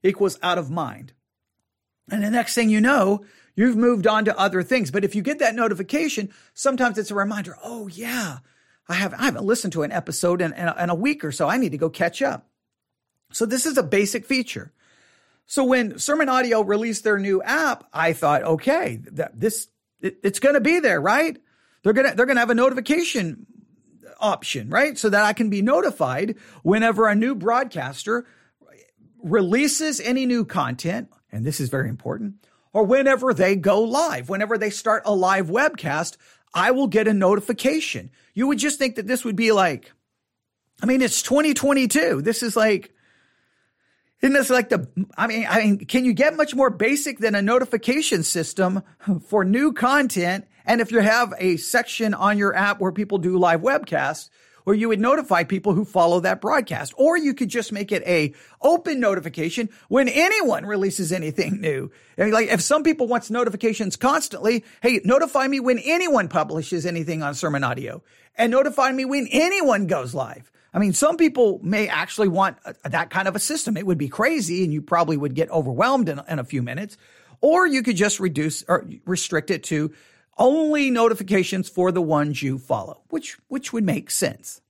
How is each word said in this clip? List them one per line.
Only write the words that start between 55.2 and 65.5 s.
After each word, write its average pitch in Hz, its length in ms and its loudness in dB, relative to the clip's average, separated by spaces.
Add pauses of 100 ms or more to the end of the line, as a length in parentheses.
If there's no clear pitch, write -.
people 196 280 0
who 202 120 0
follow 170 340 4
that 185 220 0
broadcast, 254 560 -2
or 330 200 4
you 285 160 0
could 233 140 -4
just 226 240 -4
make 202 220 -4
it 180 120 -2
a 160 280 2 (280)
open 330 380 2
notification 180 720 -2 (180)
when 247 220 4
anyone 311 560 2
releases 196 480 -2
anything 175 480 -4
new. 143 280 -4 (280)
I 190 80 2
mean, 214 80 2
like, 226 160 2
if 185 120 2
some 294 220 0
people 311 240 0
wants 233 240 -2
notifications 220 640 -2
constantly, 247 680 0 (160)
"Hey, 240 240 2
notify 269 420 2
me 277 140 -2